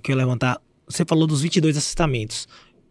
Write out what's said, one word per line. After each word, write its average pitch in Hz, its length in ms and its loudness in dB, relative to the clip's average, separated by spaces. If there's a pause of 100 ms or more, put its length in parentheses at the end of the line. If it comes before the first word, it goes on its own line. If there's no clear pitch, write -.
que 135 120 -2
eu - 20 2
ia 131 80 2
levantar: 127 380 0 (260)
você - 160 -2
falou 160 240 2
dos 147 140 0
vinte 165 160 0
e 170 40 2
dois 151 140 2
assentamentos. 135 720 -2 (440)